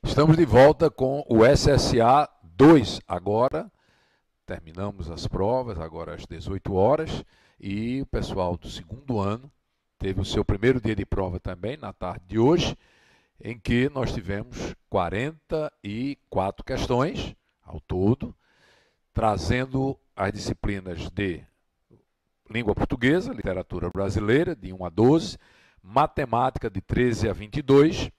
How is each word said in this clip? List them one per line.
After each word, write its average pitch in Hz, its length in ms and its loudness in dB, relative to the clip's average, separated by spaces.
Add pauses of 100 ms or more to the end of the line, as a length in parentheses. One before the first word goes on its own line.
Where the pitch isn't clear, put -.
(180)
Estamos 156 180 6
de 165 100 4
volta 139 440 6
com 135 400 -2
o 113 160 8
S 139 240 6
S 123 320 2
A 135 260 4 (140)
dois 131 640 6
agora. 113 640 -2 (760)
Terminamos 85 640 -10
as 78 160 -10
provas, 113 500 -2
agora 80 380 -12
às - 100 -16
dezoito 92 480 -8
horas, 131 500 0 (360)
e 113 420 -6
o 135 60 -8
pessoal 95 500 -4
do - 100 -16
segundo 123 520 -8
ano 113 320 -4 (440)
teve 95 240 -6
o 92 60 -4
seu 107 180 -2
primeiro 117 380 0
dia 110 140 -2
de 95 100 -6
prova 92 340 -4
também, 95 380 -10
na 113 160 -14
tarde - 360 -10
de 110 100 -2
hoje, 156 360 2 (640)
em 113 200 -14
que 123 300 0
nós 131 220 -6
tivemos 104 600 -8 (160)
quarenta 135 840 -4 (120)
e 120 340 -8 (140)
quatro 98 340 -4
questões 131 680 -4 (280)
ao 82 160 -16
todo, 98 560 -2 (800)
trazendo 127 840 -2 (200)
as 98 180 -4
disciplinas 95 800 -8
de 87 320 -4 (1040)
língua 110 240 -2
portuguesa, 147 580 0
literatura 90 600 -6
brasileira, 107 640 0
de 92 180 -14
um 92 100 -12
a 87 60 -8
doze, 117 480 2 (420)
matemática, 123 920 -2
de 95 100 -8
treze 113 480 0
a 95 40 -4
vinte 104 240 -10
e 151 40 -4
dois 143 580 4